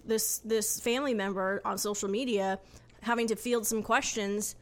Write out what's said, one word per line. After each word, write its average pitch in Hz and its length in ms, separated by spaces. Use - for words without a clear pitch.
this, 220 400
this 220 340
family 254 360
member 196 500
on 202 140
social 202 300
media 196 520
having 233 240
to 214 100
field 233 300
some 220 160
questions, 214 800